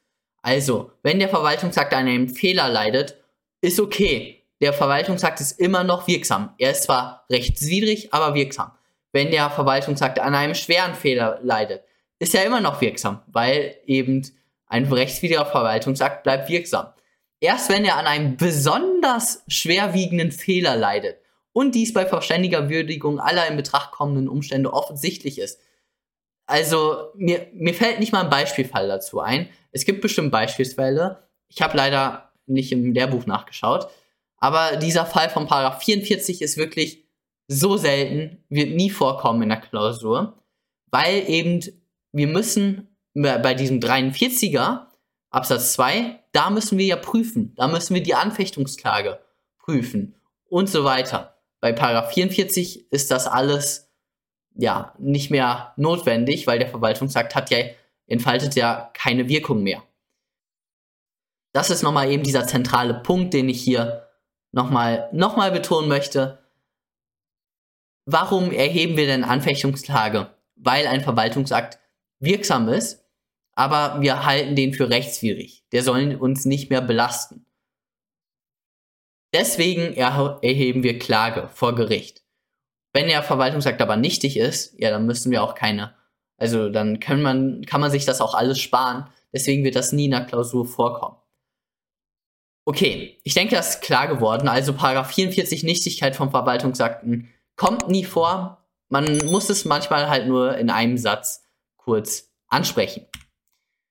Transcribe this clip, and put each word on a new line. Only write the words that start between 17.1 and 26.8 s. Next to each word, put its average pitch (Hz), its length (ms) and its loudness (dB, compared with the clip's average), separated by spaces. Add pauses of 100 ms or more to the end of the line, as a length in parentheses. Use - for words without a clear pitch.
Erst 185 300 0
wenn 208 160 2
er 170 120 4
an 156 100 0
einem 147 280 0
besonders 233 1120 2
schwerwiegenden 175 840 0
Fehler 175 440 0
leidet 101 440 -2 (340)
und 254 220 2
dies 226 180 0
bei 185 140 0
verständiger 170 600 0
Würdigung 151 520 -2
aller 170 280 2
in 151 100 -4
Betracht 143 340 -2
kommenden 139 360 0
Umstände 143 460 -2
offensichtlich 143 640 -6
ist. - 240 -10 (840)
Also, 156 680 0